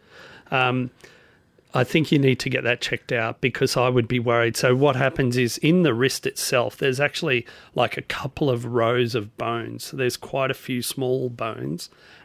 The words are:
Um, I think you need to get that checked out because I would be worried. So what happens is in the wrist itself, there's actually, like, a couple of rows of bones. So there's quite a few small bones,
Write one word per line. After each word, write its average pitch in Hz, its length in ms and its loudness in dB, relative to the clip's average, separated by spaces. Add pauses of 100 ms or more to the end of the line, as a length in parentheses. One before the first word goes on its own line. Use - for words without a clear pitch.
(500)
Um, 127 400 0 (840)
I 127 100 4
think 156 260 2
you 156 80 4
need 135 200 4
to - 100 -6
get 127 160 -2
that 120 160 0
checked - 320 -6
out 117 300 -4
because 131 340 0
I 127 140 2
would 123 180 2
be 123 120 0
worried. 117 360 2
So 127 180 4
what 135 220 4
happens 127 400 0
is 120 220 0
in 175 240 4
the 151 100 4
wrist 127 320 0
itself, - 540 -2
there's 135 220 0
actually, 143 440 0 (300)
like, 120 240 0
a 123 40 -8
couple - 460 -4
of 120 160 0
rows 117 500 0
of 107 220 -6
bones. 117 480 -6
So - 140 -12
there's 127 180 -2
quite 135 340 -4
a 135 40 -2
few 127 260 -6
small 127 480 -2
bones, 123 640 -8 (340)